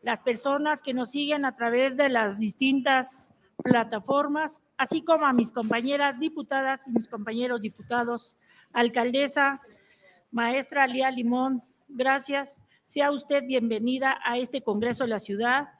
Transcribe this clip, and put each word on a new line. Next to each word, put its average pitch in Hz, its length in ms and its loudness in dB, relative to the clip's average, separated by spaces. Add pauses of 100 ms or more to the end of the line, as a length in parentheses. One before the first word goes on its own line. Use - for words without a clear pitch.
Las 233 200 -4
personas 285 600 -2
que 262 120 -6
nos 247 160 -4
siguen 285 340 -2
a 254 100 -2
través 247 420 0
de 285 120 4
las 220 320 0
distintas 262 920 0 (280)
plataformas, 277 1000 0 (140)
así 285 280 0
como 311 220 4
a 269 60 4
mis 240 200 2
compañeras 247 680 0
diputadas 269 720 -4
y - 20 -8
mis 226 160 0
compañeros 233 540 -4
diputados, 233 760 -6 (380)
alcaldesa, 262 880 2 (720)
maestra 262 540 0
Lía 262 240 0
Limón, 247 520 0 (240)
gracias. 277 760 -2 (200)
Sea 285 280 2
usted 285 340 0
bienvenida 254 760 0
a 240 140 0
este 254 240 -4
Congreso 233 420 -2
de 233 60 -2
la 214 100 -2
Ciudad. 240 480 -2 (120)